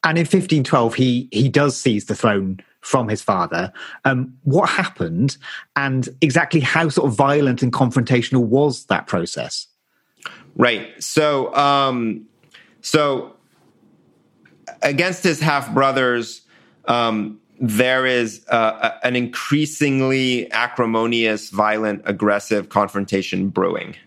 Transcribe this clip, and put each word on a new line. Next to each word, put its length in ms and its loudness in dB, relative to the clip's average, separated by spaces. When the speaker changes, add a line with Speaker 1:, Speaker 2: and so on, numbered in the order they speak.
Speaker 1:
And 160 2
in 60 4
fifteen 400 2
twelve, 300 2
he, 360 2
he 180 2
does 280 2
seize 300 0
the 100 -4
throne 440 0
from 280 0
his 120 -2
father. 500 -2
Um, 380 0
what 260 2
happened, 680 -2
and 320 -2
exactly 380 2
how 280 0
sort 200 0
of 60 0
violent 480 2
and 80 2
confrontational 720 2
was 440 0
that 200 -2
process? 600 -6
Speaker 2:
Right. 340 2
So, 500 0
um, 680 0
so 560 -2
against 420 -2
his 180 0
half 340 0
brothers, 680 0
um, 520 0
there 460 2
is, 420 0
uh, 440 0
a, 40 0
an 100 2
increasingly 1300 0
acrimonious, 1000 0
violent, 560 -2
aggressive 640 -2
confrontation 800 -2
brewing 460 -4